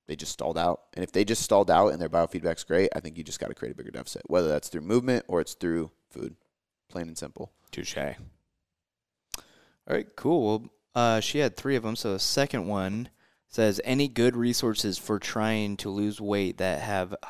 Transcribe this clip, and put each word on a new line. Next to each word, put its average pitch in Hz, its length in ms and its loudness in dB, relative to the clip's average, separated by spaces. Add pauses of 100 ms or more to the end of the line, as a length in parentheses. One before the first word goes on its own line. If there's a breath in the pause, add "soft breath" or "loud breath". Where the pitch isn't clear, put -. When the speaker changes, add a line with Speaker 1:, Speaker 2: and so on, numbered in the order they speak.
Speaker 1:
they - 100 -6
just 78 160 -10
stalled 82 260 -4
out. 85 240 0 (120)
And 90 100 -6
if - 80 -10
they 101 120 4
just 110 180 -2
stalled 98 280 4
out 87 220 6
and 80 80 -4
their 82 80 -2
biofeedback's 85 560 0
great, 90 300 4
I - 60 -4
think 80 160 -10
you 80 80 -10
just - 140 -10
gotta - 160 -6
create - 180 -8
a - 40 -14
bigger - 140 -14
deficit, - 360 -12
whether 87 220 4
that's 73 200 0
through 80 140 -6
movement 120 460 2
or 87 120 2
it's - 140 -4
through 82 360 -2 (200)
food, - 260 -10 (520)
plain 87 200 -8
and 80 80 -14
simple. - 360 -12 (180)
Speaker 2:
Touche. - 260 -8
All 69 180 -4 (1700 loud breath)
right, - 180 0 (100)
cool. 143 300 2
Well, 110 240 -2 (240)
uh, 117 260 4
she 143 180 -2
had 139 180 0
three 139 200 -2
of 113 80 -2
'em. 110 120 -4
So 107 160 -4
the 95 60 -2
second 135 480 0
one 101 420 -4 (400)
says, 107 360 2
"Any 135 240 2
good 120 280 4
resources 117 640 0
for 104 200 -2
trying 107 600 0
to 104 120 -6
lose 104 300 -2
weight 101 380 0
that 92 220 0
have 98 340 -2 (160)